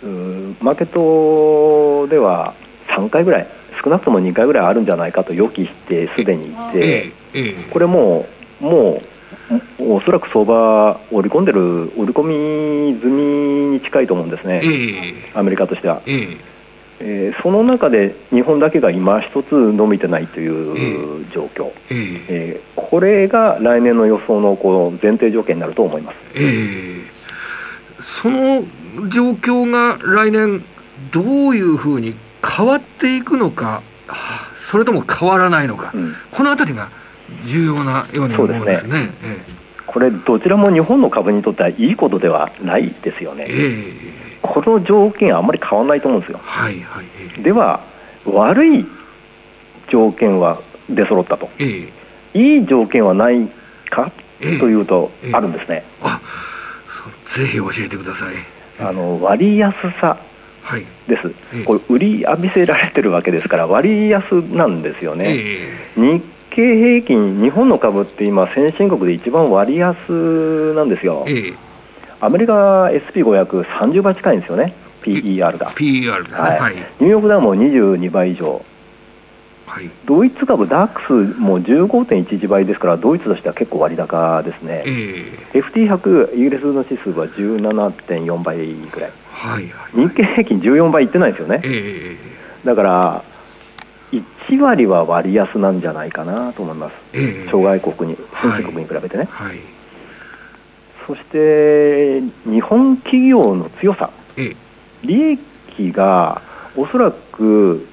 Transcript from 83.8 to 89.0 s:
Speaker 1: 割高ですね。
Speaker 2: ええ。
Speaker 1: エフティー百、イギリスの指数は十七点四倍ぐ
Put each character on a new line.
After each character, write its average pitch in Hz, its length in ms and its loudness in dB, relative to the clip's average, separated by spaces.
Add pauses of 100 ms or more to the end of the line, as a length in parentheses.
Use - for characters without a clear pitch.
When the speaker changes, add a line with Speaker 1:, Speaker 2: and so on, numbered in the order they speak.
Speaker 1:
割 78 160 0
高 82 480 -2
で - 100 -8
す - 80 -20
ね。 82 240 -8
Speaker 2:
え 104 380 -8 (280)
え。 131 60 2
Speaker 1:
エ - 40 2
フ - 100 -10
テ 226 80 0
ィ 226 60 6
ー - 20 2
百、 185 440 2
イ 120 100 0
ギ 139 80 2
リ 135 80 -4
ス 135 80 -4
の 139 220 0
指 127 140 -6
数 101 80 -6
は 80 160 -4
十 101 320 -4
七 104 320 0
点 85 340 -8
四 85 200 -4
倍 82 120 -4 (360)
ぐ 80 80 -10